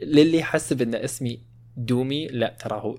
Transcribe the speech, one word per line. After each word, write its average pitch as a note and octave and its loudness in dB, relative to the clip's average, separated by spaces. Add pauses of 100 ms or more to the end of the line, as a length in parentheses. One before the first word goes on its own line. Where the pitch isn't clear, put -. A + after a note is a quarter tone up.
للي D3+ 6
يحسب D#3+ -2
إن A#2 -2
اسمي A#2+ -6 (300)
دومي، C3 -2
لا، A2+ -2
تراه G#2+ -6